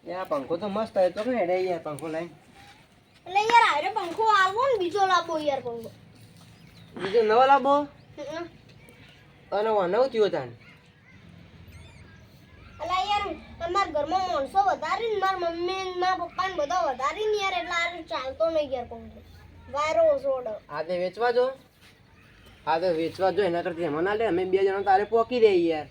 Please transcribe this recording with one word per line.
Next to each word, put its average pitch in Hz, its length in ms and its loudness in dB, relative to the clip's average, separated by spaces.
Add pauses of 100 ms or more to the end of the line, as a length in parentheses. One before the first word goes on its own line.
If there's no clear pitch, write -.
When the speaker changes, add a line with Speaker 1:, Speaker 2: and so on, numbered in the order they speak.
Speaker 1:
લે, 170 100 -10
આ 185 100 -6
પંખો 143 320 -4
તો 202 120 -6
મસ્ત 214 280 -4
આવ્યો, 185 140 4
ચોકને 233 260 -4
હેડે 180 180 0 (100)
યાર 175 180 -4
પંખો 151 260 -8
લઈને. 160 220 -6 (960)
Speaker 2:
એટલે 381 140 0
યાર, 453 280 6
આરે 311 200 0
પંખો 392 400 -4
આલવો 392 400 4
ને, 480 100 2
બીજો 381 280 0
લાવો 339 320 0
યાર 285 220 -2
પંખો. 233 300 -10 (1040)
Speaker 1:
બીજો - 260 0
નવો 220 240 6
લાવો? 277 280 6 (440)
Speaker 2:
હમ. 311 280 -10 (1040)
Speaker 1:
અને 208 160 0
વો 202 180 2
નવો 233 220 2
થયો 220 200 2
તાન. 139 220 -4 (2250)
Speaker 2:
એટલે 349 160 -2 (140)
યાર, 403 140 2 (340)
તમારા 349 340 -2
ઘરમાં 320 400 0
માણસો 285 260 0
વધારે 359 560 0
ને, 403 40 -2
મારા 370 320 0
મમ્મી 359 340 -4
ને 370 120 -6
મારા 359 300 0
પપ્પા 370 220 -4
ને 359 60 -6
બધા 320 380 0
વધારે 294 340 -4
ને 427 160 2
યાર, 381 120 -2
એટલે 349 260 -4
આરે 349 220 -4
ચાલતો 294 480 -4
નહીં 302 200 -2
યાર 240 180 -6
પંખો. 226 320 -16 (520)
વાયરો 311 300 2 (120)
ઓછો 269 240 -2
ઉડે. 240 140 -8 (160)
Speaker 1:
આ 151 140 -8
તે 175 160 -4
વેચવા 208 340 0
જો? 247 120 4 (1200)
આ 160 140 0
તો 185 140 0
વેચવા 165 360 0
જો, 185 120 0
એના 170 200 0
કરતા 170 280 -4
એમાં 156 140 -2
ના 202 100 0
લે, 226 120 0
અમે 180 180 0
બે 185 140 2
જણા 196 240 2
તારે 381 220 4
પોકી 233 360 0
દે 220 160 8
યાર. 160 340 0